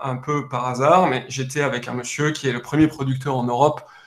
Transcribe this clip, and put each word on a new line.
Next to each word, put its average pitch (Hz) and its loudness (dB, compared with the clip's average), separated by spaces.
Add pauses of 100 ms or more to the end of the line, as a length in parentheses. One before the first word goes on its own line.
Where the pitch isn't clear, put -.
un 131 -4
peu 143 -4
par 123 -4
hasard, 147 4
mais 127 -2
j'étais 131 -4
avec 123 -2
un 127 -8
monsieur 143 -2
qui 151 -6
est 123 0
le 117 -6
premier 156 2
producteur 135 -4
en 123 -2
Europe, 123 2 (240)